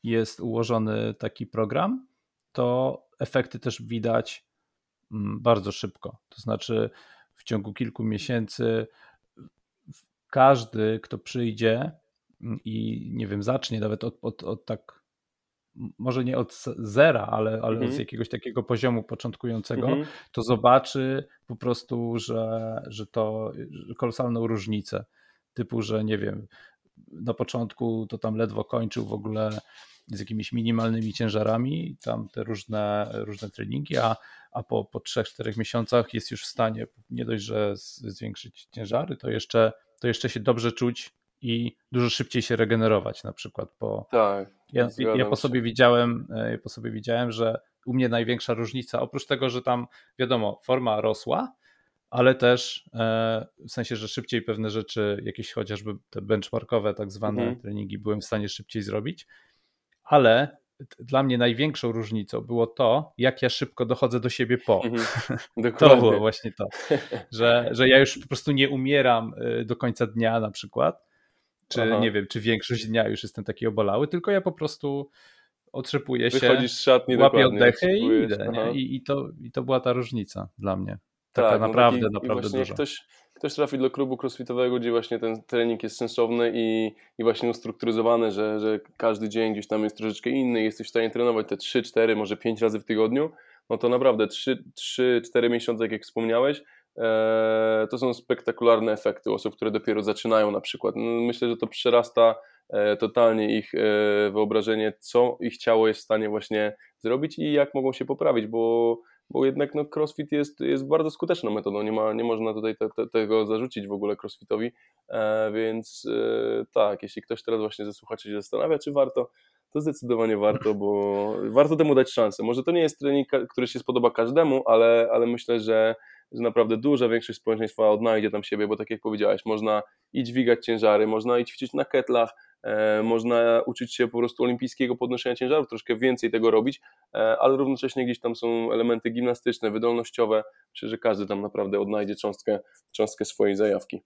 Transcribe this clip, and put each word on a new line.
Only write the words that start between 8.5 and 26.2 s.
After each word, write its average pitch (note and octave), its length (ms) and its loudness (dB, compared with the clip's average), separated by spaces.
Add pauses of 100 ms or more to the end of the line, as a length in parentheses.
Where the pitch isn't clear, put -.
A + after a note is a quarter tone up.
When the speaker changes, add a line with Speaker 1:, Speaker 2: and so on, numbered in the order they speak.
Speaker 1:
w-, - 80 -20 (280)
każdy, A2+ 720 4
kto - 160 -12
przyjdzie, A#2 760 -2 (480)
mm, A2 240 -8
i A2 500 -6
nie A2+ 120 -6
wiem, G2+ 160 -6
zacznie A#2+ 380 -4
nawet G#2+ 240 -4
od, - 180 -8
od, - 220 -8
od G#2 220 -10
tak, - 340 -12 (760)
m-, - 220 -12
może B2+ 260 -2
nie B2+ 140 -2
od A#2+ 140 -4
s-, - 260 -10
zera, A#2+ 480 2
ale, A2 360 -2
ale A2+ 120 0
Speaker 2:
Mhm. B2 180 -2
Speaker 1:
z C#3+ 60 -6
jakiegoś A2+ 300 -6
takiego A#2+ 340 -6
poziomu A#2+ 400 0
początkującego, A#2+ 840 -6
Speaker 2:
Mhm. C#3+ 180 0 (260)
Speaker 1:
to A#2 100 -6
zobaczy C3 840 2 (200)
po A#2+ 100 -10
prostu, A#2 640 -4
że, A2+ 580 -4 (100)
że G#2 200 -12
to, A2 460 -4 (180)
że - 240 -16
kolosalną A#2 520 -2
różnicę. G#2+ 580 -4 (500)
Typu, A#2 280 -4
że G#2+ 220 -2
nie G#2+ 140 -2
wiem, G#2 280 -6 (680)